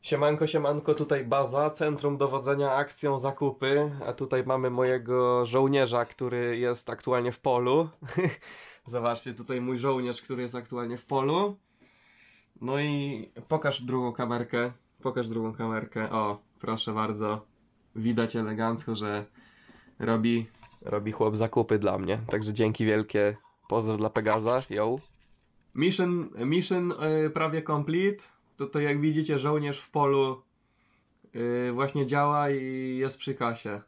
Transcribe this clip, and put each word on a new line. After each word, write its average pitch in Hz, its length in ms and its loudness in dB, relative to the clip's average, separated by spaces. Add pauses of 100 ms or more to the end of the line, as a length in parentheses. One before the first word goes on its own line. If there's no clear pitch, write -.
Siemanko, 151 400 2
siemanko, 147 460 2
tutaj 147 320 0
baza, 139 440 2
Centrum 147 480 0
Dowodzenia 139 580 2
Akcją 143 440 0
Zakupy, 139 720 0 (140)
a 123 80 -2
tutaj 131 300 0
mamy 131 260 0
mojego 123 760 2
żołnierza, 127 600 2
który 120 520 -2
jest 123 320 -2
aktualnie 123 420 0
w - 80 -12
polu. 135 500 2 (460)
<laughs> - 500 -20
Zobaczcie, 120 480 -2
tutaj 123 280 -6
mój 123 180 -2
żołnierz, 123 420 0
który 123 220 -6
jest 123 120 -8
aktualnie 120 420 -8
w - 80 -16
polu. 160 520 0 (1040)
No 135 180 -2
i 143 500 -4 (180)
pokaż 151 340 -2
drugą 123 320 -2
kamerkę, 120 580 -2 (300)
pokaż 123 260 -4
drugą 113 260 -4
kamerkę, 110 580 -4
o, 107 280 -2 (200)
proszę 113 340 -4
bardzo. 107 520 -2 (500)
Widać 113 400 0
elegancko, 113 600 -2
że 104 300 -4 (720)
robi, 113 480 2 (340)
robi 104 300 -4
chłop 107 240 2
zakupy 110 440 2
dla 95 180 2
mnie, 95 300 0
także 107 260 -2
dzięki 110 320 2
wielkie, 104 520 2 (320)
pozdro 110 280 0
dla 107 120 0
Pegaza, 110 600 2
yo. 107 260 0 (800)
Mission, 175 540 0 (160)
mission, 175 540 0
e, 156 300 2
prawie 156 320 -2
complete. 160 640 0 (340)
Tutaj 139 260 -2
jak 147 180 2
widzicie, 151 380 2
żołnierz 147 420 -2
w - 100 -20
polu, 139 500 2 (920)
e, 120 380 0
właśnie 135 340 0
działa 143 440 2
i 131 480 -4
jest 135 200 -2
przy 135 180 -6
kasie. 113 520 -4